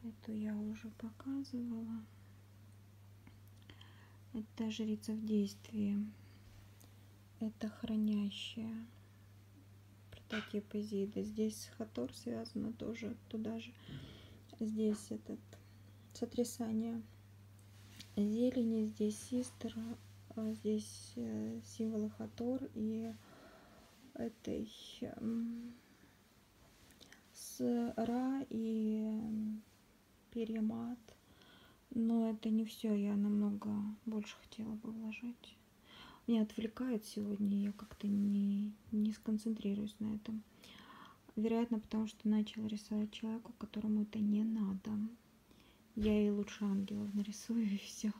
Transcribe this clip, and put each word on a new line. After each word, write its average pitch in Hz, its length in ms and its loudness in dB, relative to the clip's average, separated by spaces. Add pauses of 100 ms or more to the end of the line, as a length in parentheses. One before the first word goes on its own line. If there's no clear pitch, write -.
Эту 220 300 -8
я 214 220 0
уже 214 340 -4 (120)
показывала. 233 1040 -4 (2250)
Это 220 360 -2
жрица 214 440 -2
в 220 120 -2
действии. 208 720 2 (1400)
Это 220 300 -4
хранящая. 214 1160 0 (1300)
Прототип - 640 -4
Изиды. 208 480 0
Здесь 214 400 0
с - 40 -12 (100)
Хатор 240 360 -4
связано 226 600 -4
тоже 220 420 -4 (140)
туда 220 300 -2
же. - 120 -12 (880)
Здесь 214 520 2
этот, 214 280 -6 (760)
сотрясание 226 880 0 (1120)
зелени, 226 720 4
здесь 214 340 0
Систер, 247 540 -2 (640)
а 220 180 0
здесь, 214 640 -2
э, 226 480 -4
символы 220 460 -2
Хатор 240 640 -2
и 220 380 -2 (1000)
этой, 220 580 -4 (460)
м, 233 560 -2 (1600)
с 240 640 0
Ра 254 520 0
и, 220 520 2
м, 220 600 -2 (680)
перья 220 300 0
Маат. 233 380 -2 (960)
Но 226 360 6
это 220 200 0
не 220 160 6
всё, 220 280 0
я 202 220 4
намного 208 540 4 (360)
больше 214 380 -2
хотела 220 320 -6
бы 220 160 -6
вложить. 220 680 -8 (720)
Меня 233 160 6
отвлекает 226 600 -2
сегодня, 202 560 2
я 202 120 2
как-то 208 340 -6
не, 202 640 4 (180)
не 214 220 4
сконцентрируюсь 214 840 0
на 214 160 0
этом. 214 280 -4 (920)
Вероятно, 226 440 4
потому 220 280 0
что - 220 -2
начала 214 380 4
рисовать 214 440 -2
человеку, 226 480 -6
которому 214 440 2
это 214 160 -2
не 208 240 6
надо. 214 480 2 (1040)
Я 214 240 6
ей 208 120 6
лучше 208 340 0
ангелов 202 480 0
нарисую, 208 500 0
и 202 140 4
всё. - 420 -2